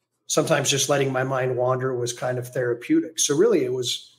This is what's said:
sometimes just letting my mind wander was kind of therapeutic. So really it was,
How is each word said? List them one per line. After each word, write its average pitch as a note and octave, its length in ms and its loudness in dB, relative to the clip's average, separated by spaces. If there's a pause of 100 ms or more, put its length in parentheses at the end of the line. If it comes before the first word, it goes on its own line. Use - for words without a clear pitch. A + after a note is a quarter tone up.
(260)
sometimes D3+ 420 2
just C#3 220 0
letting C#3 200 2
my C3 140 0
mind C3 320 -2
wander B2+ 400 0
was A#2+ 160 -4
kind B2+ 240 -4
of B2 120 -8
therapeutic. B2+ 720 -2
So - 160 0
really F3 300 4
it B2 80 -2
was, - 460 -6